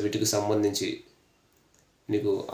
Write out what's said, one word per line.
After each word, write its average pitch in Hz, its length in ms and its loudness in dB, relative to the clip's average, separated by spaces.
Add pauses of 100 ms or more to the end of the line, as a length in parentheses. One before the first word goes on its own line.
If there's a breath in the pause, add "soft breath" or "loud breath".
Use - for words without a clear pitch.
వీటికి 107 300 0
సంబంధించి 104 540 2 (1200)
నీకు 101 200 0 (220)